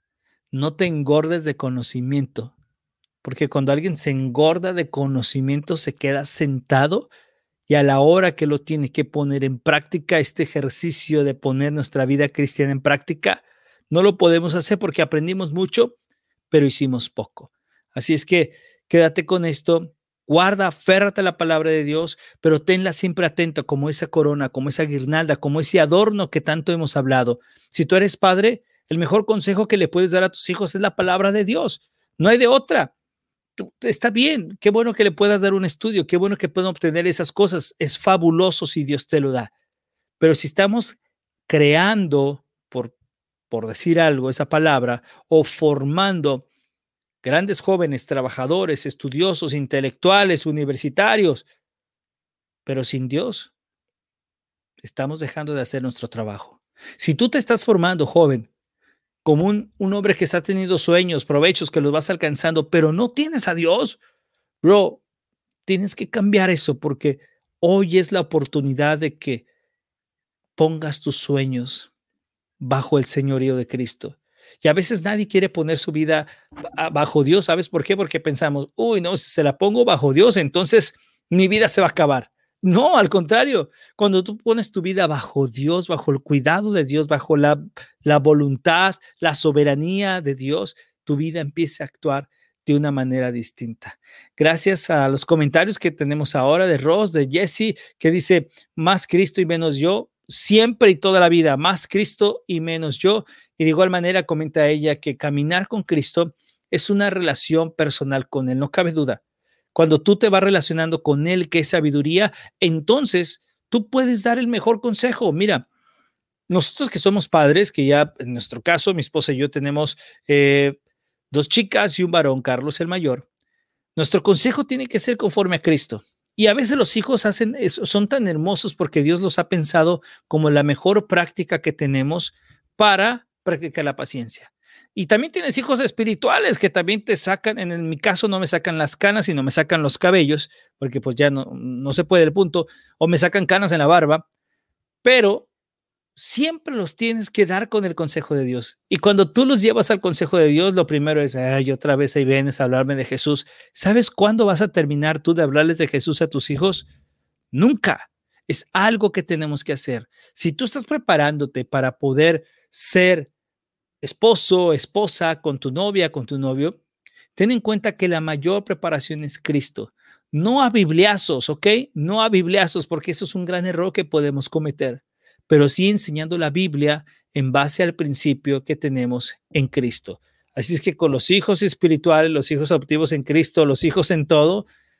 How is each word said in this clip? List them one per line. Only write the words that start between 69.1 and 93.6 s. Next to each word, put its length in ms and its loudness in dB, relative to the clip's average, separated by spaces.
que 280 -8
pongas 460 -2
tus 160 -4
sueños 760 -4
bajo 420 -2
el 60 0
señorío 520 -2
de 100 -6
Cristo. 500 -10
Y 80 4
a 40 4
veces 280 -2
nadie 260 -4
quiere 220 0
poner 280 -4
su 140 -6
vida 340 -2
ba-, 400 -8
bajo 360 0
Dios. 200 2
¿Sabes 220 0
por 160 -4
qué? 140 0
Porque 240 -4
pensamos, 540 -4
"Uy, 260 0
no, 160 -4
si 120 -6
se 140 0
la 140 0
pongo 260 2
bajo 300 2
Dios, 240 6
entonces 560 2
mi 200 4
vida 180 2
se 140 2
va 60 4
a 20 0
acabar". 420 0
No, 360 4
al 120 4
contrario, 600 0
cuando 280 2
tú 140 -10
pones 340 -2
tu 100 -4
vida 240 -2
bajo 420 -2
Dios, 400 -2
bajo 240 -2
el 100 -2
cuidado 500 0
de 140 0
Dios, 220 0
bajo 300 0
la, 240 2
la 160 4
voluntad, 800 2
la 160 -2
soberanía 840 0
de 120 -4
Dios, 420 -6
tu 140 -2
vida 240 -4
empieza 420 -6
a 40 -10
actuar 420 -6
de 100 2
una 140 0
manera 420 -2
distinta. 680 -12